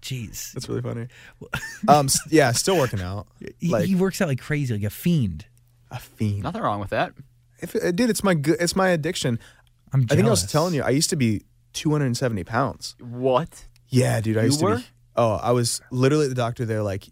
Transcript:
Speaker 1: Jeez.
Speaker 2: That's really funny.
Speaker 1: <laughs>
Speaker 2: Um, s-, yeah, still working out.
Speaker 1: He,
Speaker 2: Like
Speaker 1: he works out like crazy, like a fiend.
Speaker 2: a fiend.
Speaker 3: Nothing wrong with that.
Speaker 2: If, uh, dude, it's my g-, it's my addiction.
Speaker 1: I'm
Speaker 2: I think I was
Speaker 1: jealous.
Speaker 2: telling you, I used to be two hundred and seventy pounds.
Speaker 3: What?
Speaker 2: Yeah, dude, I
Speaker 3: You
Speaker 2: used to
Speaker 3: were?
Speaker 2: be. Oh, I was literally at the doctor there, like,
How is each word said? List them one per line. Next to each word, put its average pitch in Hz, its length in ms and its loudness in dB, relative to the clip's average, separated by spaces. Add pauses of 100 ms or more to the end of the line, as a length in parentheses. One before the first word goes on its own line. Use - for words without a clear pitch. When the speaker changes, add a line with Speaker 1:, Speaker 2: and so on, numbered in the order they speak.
Speaker 1:
Jeez. - 520 -10
Speaker 2:
That's - 160 -10
really 117 140 -4
funny. 117 260 -8 (400)
Speaker 1:
<laughs> - 400 -10
Speaker 2:
Um, 143 180 6
s-, - 140 0 (100)
yeah, 147 220 6
still - 260 2
working 117 220 0
out. 92 260 -8 (320)
Speaker 1:
He, 170 100 -4
Speaker 2:
Like 170 180 2
Speaker 1:
he 190 80 2
works 185 260 2
out 185 80 0
like 135 120 -2
crazy, 143 340 -4
like 101 100 -4
a 104 60 -2
fiend. 117 560 0 (440)
Speaker 2:
a 120 80 -10
fiend. 101 440 -4
Speaker 3:
Nothing 185 200 -6
wrong 107 180 -2
with 101 100 -8
that. 131 220 -2 (480)
Speaker 2:
If, - 140 -10
uh, 175 160 0
dude, 226 200 2
it's - 120 -2
my 190 120 4
g-, 151 260 2
it's 170 160 0
my 190 140 2
addiction. 151 480 -2 (560)
Speaker 1:
I'm 135 160 4
Speaker 2:
I 143 40 4
think 190 120 6
I 233 40 4
was 190 100 4
Speaker 1:
jealous. 95 120 -6
Speaker 2:
telling 165 220 2
you, 139 80 0
I - 80 0
used 147 200 2
to 180 60 0
be 110 260 0 (300)
two - 180 -2
hundred 147 160 0
and 120 120 -2
seventy 110 260 -2
pounds. 113 560 -4
Speaker 3:
What? 127 640 -2 (220)
Speaker 2:
Yeah, 123 320 2
dude, 110 160 0
I 110 60 2
Speaker 3:
You - 60 4
Speaker 2:
used 147 120 2
to 170 60 2
Speaker 3:
were? 220 100 2
Speaker 2:
be. 247 80 -6 (320)
Oh, 113 260 2
I 120 100 0
was 120 280 0 (100)
literally 135 360 2
at - 40 -2
the 131 40 -6
doctor 120 320 -4
there, 107 160 -2
like, 98 300 -4